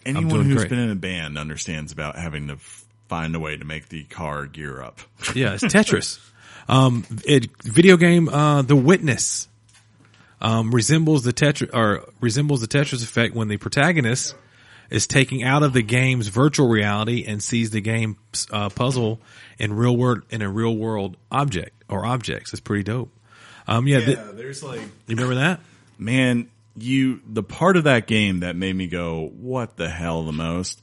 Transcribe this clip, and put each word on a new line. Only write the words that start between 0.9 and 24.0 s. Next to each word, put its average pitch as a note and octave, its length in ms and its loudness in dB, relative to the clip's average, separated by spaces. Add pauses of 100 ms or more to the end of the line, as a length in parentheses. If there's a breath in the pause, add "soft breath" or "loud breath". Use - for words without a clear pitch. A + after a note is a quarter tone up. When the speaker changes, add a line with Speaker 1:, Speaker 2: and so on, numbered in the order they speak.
Speaker 2:
a G2+ 40 -4
band E2+ 420 -6
understands D2+ 560 -8
about D2+ 240 -10
having D2+ 320 -8
to C#2+ 60 -10
f-, - 300 -20 (240)
find E2 280 -6
a - 20 -4
way D2+ 200 -8
to - 80 -16
make D#2 240 -12
the D2+ 140 -14
car D2 420 -10
gear C#2+ 360 -14
up. - 180 -18 (160)
<laughs> - 180 -8
Speaker 1:
Yeah, A#2+ 180 0
it's F#2+ 120 -6
Tetris. - 540 2 (520 loud breath)
Um, B2 340 4 (220)
it, C3 240 4 (120)
video F3 360 8
game, E3+ 320 6
uh, D3 320 4
The C#3 140 6
Witness, C#3 680 2 (920 soft breath)
um, A2+ 340 0
resembles D3+ 500 4
the B2 100 0
Tetri-, - 400 0
or A2 340 0 (120)
resembles B2+ 420 0
the A2 60 -6
Tetris C#3 340 -2
effect A#2 320 -2
when A2 140 -2
the G#2 100 -4
protagonist C#3 760 0 (540 loud breath)
is - 180 -2
taken C3 360 0
out C#3 200 2
of C#3 120 2
the B2 80 4
game's B2 460 0
virtual C3+ 400 2
reality G#2+ 580 0
and G#2 160 -6
sees A#2 280 -2
the A2 120 -2
game, A2+ 340 -2 (340)
uh, G#2 200 -4
puzzle B2 500 -2 (380 loud breath)
in G#2 160 -4
real A#2+ 220 2
world, B2 340 0
in A2+ 100 -6
a G2+ 80 -2
real A2+ 260 -2
world G#2+ 440 -6 (120)
object C3 440 -4 (160)
or G2+ 160 -4
objects. G#2+ 480 -6
It's - 60 -10
pretty G#2 240 -4
dope. A2+ 260 -6 (580 loud breath)
Um, A#2 180 2
yeah, C#3 120 4
Speaker 2:
Yeah, B2 160 2